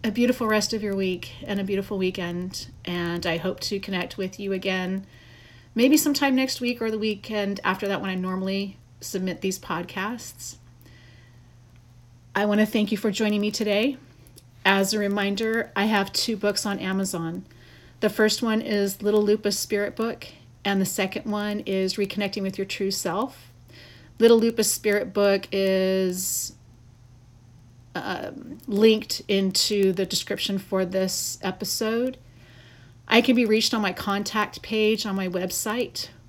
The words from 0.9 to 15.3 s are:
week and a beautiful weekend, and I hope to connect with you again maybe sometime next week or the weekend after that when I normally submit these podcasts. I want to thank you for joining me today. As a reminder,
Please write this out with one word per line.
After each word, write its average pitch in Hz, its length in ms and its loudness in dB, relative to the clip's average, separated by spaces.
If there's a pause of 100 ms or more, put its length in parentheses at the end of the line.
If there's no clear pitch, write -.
week 185 360 -2 (120)
and 202 160 -4
a 196 40 -2
beautiful 196 340 -2
weekend, 180 720 -4 (180)
and 175 400 -2
I 170 120 0
hope 175 240 -4
to 196 180 -4
connect 185 360 -6
with 190 240 -6
you 196 140 -4
again 185 540 -4 (680)
maybe 262 240 6
sometime 277 380 4
next 262 260 0
week 240 220 -2
or 226 80 0
the 220 80 -4
weekend 202 640 -2
after 190 240 -2
that 196 120 0
when 190 120 -4
I 185 40 -2
normally 190 600 -4 (240)
submit 185 400 -4
these 190 160 -2
podcasts. 190 1000 -8 (1800)
I 202 120 2
want 208 140 4
to 214 80 6
thank 208 240 2
you 214 60 0
for 220 120 0
joining 208 320 2
me 214 80 2
today. 214 480 0 (640)
As 196 300 4
a 214 60 0
reminder, 202 760 0